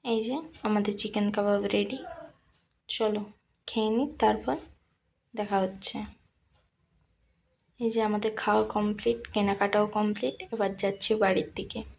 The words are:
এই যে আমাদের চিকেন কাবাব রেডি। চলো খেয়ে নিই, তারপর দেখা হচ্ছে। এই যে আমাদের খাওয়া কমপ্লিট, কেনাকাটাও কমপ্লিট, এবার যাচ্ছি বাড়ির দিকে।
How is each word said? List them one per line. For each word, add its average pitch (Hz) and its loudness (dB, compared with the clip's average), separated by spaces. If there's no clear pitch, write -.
এই 226 2
যে 247 -4
আমাদের 208 2
চিকেন 208 0
কাবাব 202 2
রেডি। 208 -2
চলো 208 0
খেয়ে 214 0
নিই, 254 0
তারপর 220 2
দেখা 202 -2
হচ্ছে। 190 -6
এই 233 2
যে 226 2
আমাদের 208 2
খাওয়া 214 4
কমপ্লিট, 208 0
কেনাকাটাও 202 2
কমপ্লিট, 214 0
এবার 208 0
যাচ্ছি 196 -2
বাড়ির 196 2
দিকে। - -8